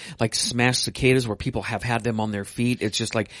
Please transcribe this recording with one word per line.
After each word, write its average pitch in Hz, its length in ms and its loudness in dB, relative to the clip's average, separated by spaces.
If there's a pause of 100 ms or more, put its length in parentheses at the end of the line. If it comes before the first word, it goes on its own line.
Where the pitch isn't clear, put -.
(180)
like, 113 160 2
smashed 120 500 2
cicadas 131 440 4
where 104 80 -2
people 117 260 -4
have 107 200 -4
had 117 200 -2
them 113 180 0
on 107 120 -2
their 101 120 -4
feet. 120 380 0
It's - 160 0
just 110 160 -2
like, 110 160 0 (100)